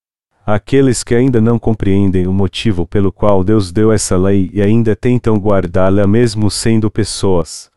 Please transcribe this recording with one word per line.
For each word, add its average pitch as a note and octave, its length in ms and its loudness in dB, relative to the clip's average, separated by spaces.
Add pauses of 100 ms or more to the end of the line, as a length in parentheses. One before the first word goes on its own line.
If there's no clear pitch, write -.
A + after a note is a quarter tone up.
(440)
Aqueles B2+ 600 0
que - 100 -2
ainda B2 260 2
não A2+ 200 0
compreendem G2 640 0
o F#2 60 -2
motivo G2 520 -2
pelo G2 280 -2
qual G2+ 320 0
Deus G2+ 260 0
deu G#2+ 220 2
essa G#2 240 -2
lei G2 360 0
e G2 80 -4
ainda G#2+ 360 2
tentam A#2+ 400 0
guardá-la F#2+ 720 2
mesmo G#2+ 420 0
sendo A2 400 0
pessoas - 840 -4